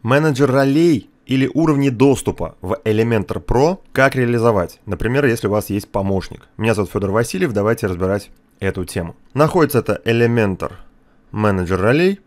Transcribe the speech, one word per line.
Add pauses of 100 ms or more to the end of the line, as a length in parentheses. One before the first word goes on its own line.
Менеджер
ролей (160)
или
уровни
доступа
в
Elementor
Pro (120)
как
реализовать?
Например,
если
у
вас
есть
помощник.
Меня
зовут
Фёдор
Васильев,
давайте
разбирать (300)
эту
тему. (200)
Находится
это
Elementor (600)
менеджер
ролей.